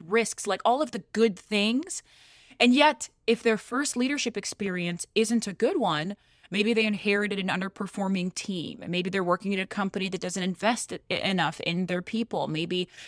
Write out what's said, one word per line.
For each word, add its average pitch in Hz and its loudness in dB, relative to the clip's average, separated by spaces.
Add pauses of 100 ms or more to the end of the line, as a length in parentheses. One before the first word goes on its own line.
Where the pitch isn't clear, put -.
risks, 208 0
like, 190 0
all 254 4
of 294 -2
the 196 -8
good 214 4
things. 226 0 (580)
And 247 8
yet, 285 4 (160)
if 233 2
their 220 4
first - -4
leadership 254 -2
experience 180 -4
isn't 220 4
a 196 -8
good 330 2
one, 180 0 (340)
maybe 208 2
they 220 4
inherited 202 0
an 190 -4
underperforming 190 -2
team, 165 -6
and - -8
maybe 180 -2
they're 190 -2
working 185 0
at 190 -2
a 190 -2
company 196 -4
that 185 -6
doesn't 185 -6
invest 196 -2
e-, 180 -8 (120)
enough 180 -2
in 175 -2
their 180 -2
people. 202 -4
Maybe 170 -2 (200)